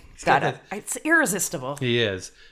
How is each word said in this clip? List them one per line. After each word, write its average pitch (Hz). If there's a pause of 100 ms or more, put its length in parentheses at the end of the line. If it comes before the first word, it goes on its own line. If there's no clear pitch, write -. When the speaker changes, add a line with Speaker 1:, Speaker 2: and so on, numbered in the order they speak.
Speaker 1:
<laughs> -
He's -
got 143
Speaker 2:
Got 135
it. -
Speaker 1:
that 190
Speaker 2:
It's -
irresistible. 180
Speaker 1:
He 120
is. 95 (220)